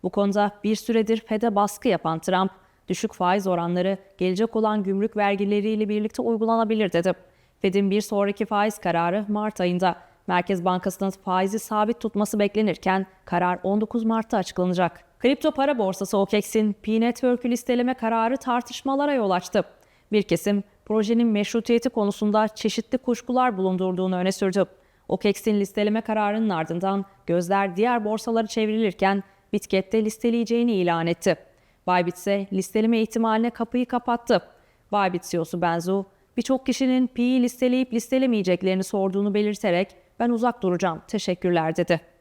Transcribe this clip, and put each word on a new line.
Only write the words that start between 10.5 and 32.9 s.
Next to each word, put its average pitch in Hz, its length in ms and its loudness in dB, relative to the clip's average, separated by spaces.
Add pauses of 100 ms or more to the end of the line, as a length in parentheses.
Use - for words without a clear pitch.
Bankası'nın 190 460 -2
faizi 190 480 -2
sabit 214 420 -2
tutması 214 380 -2
beklenirken 196 680 0 (180)
karar 180 380 0
on 202 180 0
dokuz 220 240 -2
Mart'ta 226 340 0
açıklanacak. 180 680 -2 (140)
Kripto 277 320 2
para 277 280 0
borsası 196 400 -2
okex'in 208 540 0
P 220 280 -2
Network'ü 240 500 0
listeleme 247 440 -2
kararı 233 420 -2
tartışmalara 269 800 -2
yol 214 160 0
açtı. 185 340 0 (480)
Bir 208 100 2
kesim 196 420 0 (200)
projenin 220 420 2
meşrutiyeti 226 640 0
konusunda 214 600 0
çeşitli - 500 -4
kuşkular 247 580 0
bulundurduğunu 185 600 0
öne 185 160 0
sürdü. 190 320 0 (440)
okex'in 202 520 0
listeleme 208 400 0
kararının 214 480 -2
ardından 185 560 -2 (220)
gözler 180 500 0
diğer 233 280 0
borsalara 220 420 -2
çevrilirken 214 760 0 (300)
Bitget 190 400 -2
de 220 120 2
listeleyeceğini 233 680 0
ilan 170 340 2
etti. 170 300 0 (520)
Bybit 180 280 2
ise 202 360 -2
listeleme 220 480 2